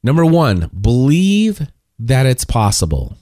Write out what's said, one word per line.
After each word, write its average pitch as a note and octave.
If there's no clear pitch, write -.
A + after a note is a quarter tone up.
Number D#3+
one, C3+
believe E3
that C3
it's B2+
possible. F2